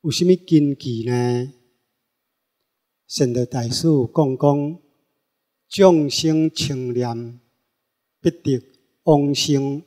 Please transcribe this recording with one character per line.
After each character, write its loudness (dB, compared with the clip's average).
有 -4
啥 0
物 4
根 2
据 -8
呢？ -2
善 -2
导 -2
大 -8
师 -4
讲 0
讲， -2
众 4
生 0
称 -6
念 -6
必 0
得 -4
往 2
生。 -2